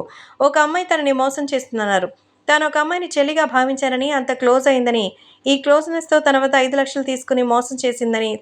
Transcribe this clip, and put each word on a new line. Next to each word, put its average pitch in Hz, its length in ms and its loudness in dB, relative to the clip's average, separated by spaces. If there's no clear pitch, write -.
ఒక 277 180 2
అమ్మాయి 311 260 0
తనని 302 280 0
మోసం 269 320 -2
చేస్తుందన్నారు. 214 640 -2
తాను 302 180 2
ఒక 302 120 -2
అమ్మాయిని 339 300 -2
చెల్లిగా 302 380 0
భావించానని, 262 680 0
అంత 277 220 -2
క్లోజ్ 254 340 2
అయిందని, 240 380 2
ఈ 269 120 2
క్లోజ్‌నెస్‌తో 311 640 0
తన 285 200 2
వద్ద 269 160 0
ఐదు 262 220 2
లక్షలు 269 260 -2
తీసుకుని 262 400 -2
మోసం 247 340 -2
చేసిందని 226 540 -2